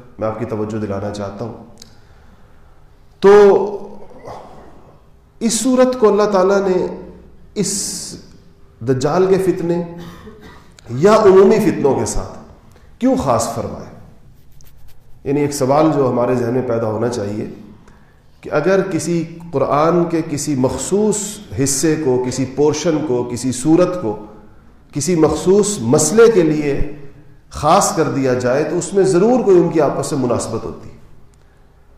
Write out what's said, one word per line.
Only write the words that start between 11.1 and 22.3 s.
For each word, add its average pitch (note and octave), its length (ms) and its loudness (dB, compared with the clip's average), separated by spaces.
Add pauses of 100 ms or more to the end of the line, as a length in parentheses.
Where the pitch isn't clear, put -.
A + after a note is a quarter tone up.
عمومی G#3 460 8
فتنوں D3 360 2
کے - 120 -2
ساتھ - 320 -6 (600)
کیوں B3+ 180 2
خاص C3 380 -2
فرمایا؟ - 360 -10 (1300)
یعنی C#3 160 -2
ایک C#3+ 140 -2
سوال D3 420 2
جو C3 140 2
ہمارے A#2+ 240 0
ذہن A#2 180 -2
میں B2+ 100 -2
پیدا A2+ 240 -4
ہونا G#2+ 220 -2
چاہیے G#2+ 380 -6 (920)
کہ - 120 -14
اگر F3 280 2 (100)
کسی E3+ 340 -2 (280)
قرآن D#3+ 520 2
کے E3 260 -2
کسی D3 240 -4
مخصوص C3 640 0 (480)
حصے D#3 400 0
کو، B2+ 220 0
کسی B2+ 180 -4